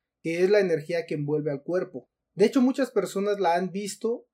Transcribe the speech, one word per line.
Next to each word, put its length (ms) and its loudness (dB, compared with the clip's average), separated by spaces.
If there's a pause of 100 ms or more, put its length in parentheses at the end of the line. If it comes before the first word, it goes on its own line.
(280)
que 160 0
es 60 4
la 100 6
energía 460 -2
que 80 -6
envuelve 380 -2
al 120 -8
cuerpo. 460 -6 (240)
De 100 4
hecho, 180 4
muchas 300 0
personas 480 -2
la 160 2
han 160 -2
visto 640 -6